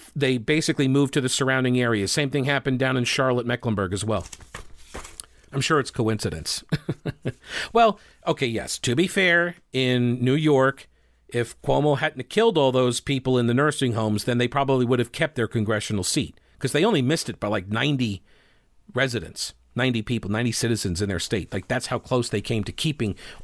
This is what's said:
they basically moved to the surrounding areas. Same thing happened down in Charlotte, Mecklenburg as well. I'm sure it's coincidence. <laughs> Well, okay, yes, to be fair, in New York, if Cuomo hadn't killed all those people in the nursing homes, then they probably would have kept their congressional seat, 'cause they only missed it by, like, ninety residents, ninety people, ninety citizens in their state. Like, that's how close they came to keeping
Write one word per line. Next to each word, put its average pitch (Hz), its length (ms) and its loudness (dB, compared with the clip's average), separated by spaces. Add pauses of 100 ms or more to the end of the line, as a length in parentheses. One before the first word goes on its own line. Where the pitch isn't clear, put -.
(140)
they 131 240 2
basically 151 520 2
moved 139 240 2
to 147 80 2
the 127 80 -2
surrounding 127 500 2
areas. 113 320 2
Same 143 180 0
thing 135 140 0
happened 139 360 0
down 131 180 2
in 123 80 0
Charlotte, 123 400 0
Mecklenburg 107 480 -2
as 98 100 -4
well. 107 240 -2 (1300)
I'm 139 80 0
sure 151 180 2
it's - 120 -2
coincidence. 107 800 -2
<laughs> - 1000 -8
Well, 226 280 4 (280)
okay, 147 200 -2
yes, 104 320 -4
to 120 160 0
be 175 120 2
fair, 175 480 2 (160)
in 123 500 2
New 127 140 4
York, 139 540 2 (400)
if - 320 -4
Cuomo 139 360 2
hadn't 143 320 -4
killed 220 280 4
all 135 160 4
those 127 260 2
people 131 380 0
in 120 100 2
the 120 60 2
nursing 139 400 2
homes, 107 320 0
then 120 140 0
they 120 100 2
probably 135 360 2
would 120 140 2
have 117 140 -4
kept 160 220 -2
their 113 120 0
congressional 107 560 -2
seat, - 340 -2 (220)
'cause - 140 -4
they 147 100 4
only 202 180 2
missed 135 280 0
it 104 100 -12
by, 104 80 -2
like, 101 220 -2
ninety 120 520 0 (720)
residents, 120 600 -4 (200)
ninety 123 280 0
people, 107 280 -4
ninety 113 220 0
citizens 104 500 -2
in 101 60 0
their 92 120 -2
state. - 340 -4
Like, 101 160 -8
that's 127 180 -4
how 120 100 -4
close 123 300 -2
they 104 140 -2
came 110 240 -2
to - 80 -10
keeping 123 420 -2 (280)